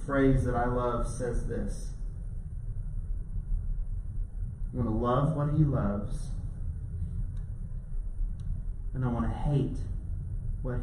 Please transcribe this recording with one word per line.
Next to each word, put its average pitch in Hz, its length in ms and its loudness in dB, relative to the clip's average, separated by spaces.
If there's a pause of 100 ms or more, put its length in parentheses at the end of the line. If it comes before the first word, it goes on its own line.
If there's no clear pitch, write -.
phrase 135 400 6
that 123 100 2
I 123 120 4
love, 123 400 2
says 117 400 0
this. 104 460 -2 (2750)
"I - 40 -4
want 117 120 2
to 110 60 0
love 135 400 4
what 143 200 2
he 156 100 6
loves, 101 680 0 (2750)
and 123 100 0
I 123 40 4
want 113 180 2
to 110 100 0
hate - 420 2 (840)
what 123 200 0